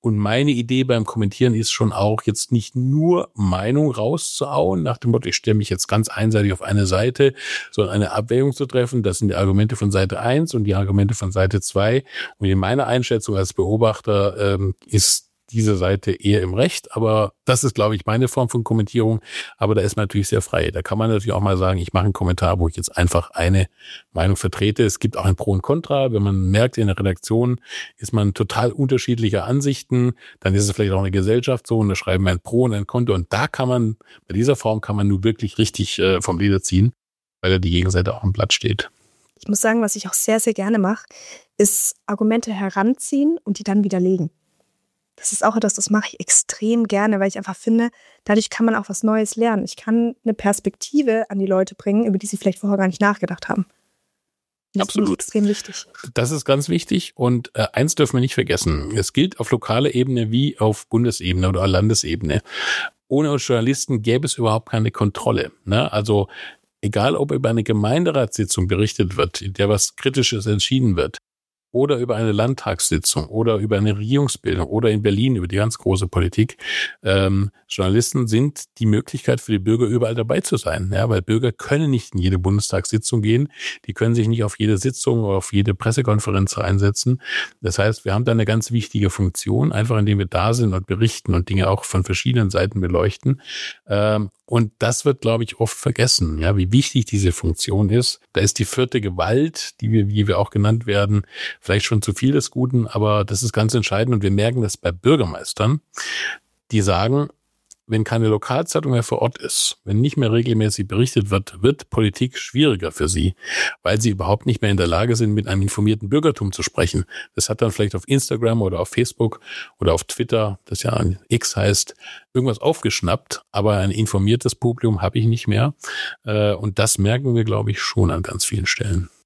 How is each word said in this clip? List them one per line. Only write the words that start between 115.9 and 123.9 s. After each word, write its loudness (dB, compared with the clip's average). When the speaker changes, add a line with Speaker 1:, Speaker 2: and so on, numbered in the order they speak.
Speaker 1:
Bürgertum 0
zu -6
sprechen. 0
Das -2
hat -2
dann 2
vielleicht -2
auf -6
Instagram 0
oder -2
auf -2
Facebook 0
oder 2
auf -2
Twitter, -2
das -8
ja 0
X 0
heißt, 0
irgendwas 0
aufgeschnappt, -2
aber 2
ein 0